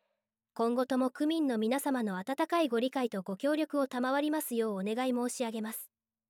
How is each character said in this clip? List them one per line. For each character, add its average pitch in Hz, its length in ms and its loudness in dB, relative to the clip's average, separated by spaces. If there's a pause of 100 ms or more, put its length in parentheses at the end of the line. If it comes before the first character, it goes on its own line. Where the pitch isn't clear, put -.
(540)
今 233 220 2
後 254 100 2
と 254 120 0
も 254 120 2
区 - 160 -2
民 311 220 2
の 233 100 0
皆 233 220 2
様 262 240 0
の 190 120 -2
温 269 300 -2
か 339 140 2
い 311 80 4
ご 233 100 0
理 254 140 2
解 254 160 0
と 196 140 -6
ご 196 140 -6
協 294 200 0
力 302 240 0
を 269 80 2
賜 262 320 0
り 302 100 0
ま 302 100 0
す 247 140 -6
よ 226 220 0
う 190 40 -4
お - 40 -4
願 233 240 0
い 254 40 2
申 240 160 0
し 240 160 -4
上 226 60 -2
げ 220 120 -4
ま 220 100 -6
す。 - 180 -12 (400)